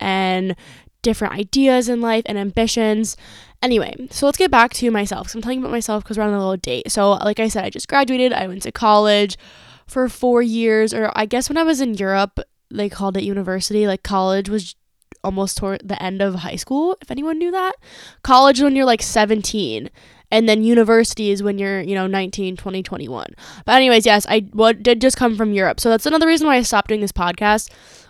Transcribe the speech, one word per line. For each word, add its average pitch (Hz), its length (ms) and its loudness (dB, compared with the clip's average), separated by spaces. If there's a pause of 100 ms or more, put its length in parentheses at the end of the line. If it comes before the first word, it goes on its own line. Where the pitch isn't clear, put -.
and 190 560 -2 (460)
different 220 320 -2
ideas 254 540 2
in 240 120 -2
life 226 260 0
and 214 100 -6
ambitions. 214 800 -2 (460)
Anyway, 233 320 0 (160)
so - 160 -2
let's 285 120 0
get 370 120 2
back 247 240 4
to 240 160 -2
myself, 208 380 -4
'cause - 80 -12
I'm 226 60 -12
talking 254 180 -6
about 254 100 -6
myself 220 320 -4
'cause 214 160 -8
we're 214 60 -2
on 208 80 0
a 202 60 -2
little 190 180 -2
date. - 340 -8
So, 202 220 4
like 208 260 -2
I 220 80 0
said, 208 180 -4
I 196 60 -6
just - 160 -12
graduated, 254 460 2
I 190 160 -4
went 185 140 -12
to - 100 -10
college 208 640 4 (480)
for 254 220 -4
four 240 340 0
years, 220 500 0
or 220 220 -2
I 214 120 -2
guess 240 220 -4
when 302 100 -2
I 330 40 0
was 320 180 0
in 240 140 -2
Europe, 196 460 -2 (320)
they 208 160 -4
called 196 280 -6
it 196 60 -4
university. 196 640 -2
Like, 190 160 -2
college 190 460 0
was 202 260 -6 (500)
almost 196 320 -4
toward 196 280 -6
the 196 180 -8
end 190 180 -6
of 196 160 -2
high 165 200 -8
school, 311 440 -2
if - 80 -20
anyone 302 300 -6
knew 349 140 -2
that. 381 240 -4 (460)
College 262 380 6
when 285 140 2
you're, 269 120 2
like, 233 160 2
seventeen, 208 880 -2 (420)
and 226 160 4
then 214 160 4
university 226 640 4
is 196 120 -2
when 202 160 -2
you're, 196 220 -4
you 180 140 -6
know, 190 140 -2
nineteen, 190 480 -4
twenty, 190 260 -10
twenty-one. 127 460 -10 (360)
But 226 120 6
anyways, 240 300 6
yes, 208 220 4
I, 214 240 0
what, 220 300 2
did 233 180 2
just 254 160 2
come 233 200 0
from 214 160 -2
Europe. 190 260 0
So 233 120 0
that's 226 160 0
another 311 200 2
reason 320 200 2
why 277 100 4
I 247 60 2
stopped 208 260 -2
doing 214 140 -2
this 196 100 -6
podcast. 208 560 -2 (420)